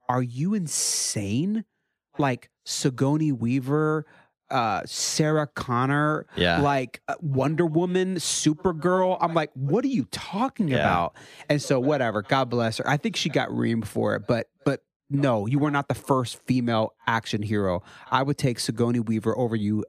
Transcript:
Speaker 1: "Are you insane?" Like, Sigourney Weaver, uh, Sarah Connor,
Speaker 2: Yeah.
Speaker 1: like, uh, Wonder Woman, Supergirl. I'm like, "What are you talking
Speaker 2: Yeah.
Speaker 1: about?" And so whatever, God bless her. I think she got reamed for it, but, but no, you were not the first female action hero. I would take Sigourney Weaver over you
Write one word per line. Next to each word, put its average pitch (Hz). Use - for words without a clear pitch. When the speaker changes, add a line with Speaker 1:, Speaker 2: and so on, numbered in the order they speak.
Speaker 1:
"Are 127
you 135
insane?" 165
Like, 135
Sigourney 143
Weaver, 135
uh, 113
Sarah 151
Connor, 143
Speaker 2:
Yeah. 85
Speaker 1:
like, 139
uh, 139
Wonder 147
Woman, 180
Supergirl. 180
I'm 165
like, 156
"What 143
are 277
you 202
talking 208
Speaker 2:
Yeah. 127
Speaker 1:
about?" 87
And 147
so 135
whatever, 123
God 135
bless 117
her. 127
I 143
think 196
she -
got 131
reamed 117
for 110
it, 107
but, 113
but 139
no, 131
you 135
were 147
not 143
the 135
first -
female 117
action 110
hero. 101
I 131
would 139
take 123
Sigourney 120
Weaver 110
over 113
you 104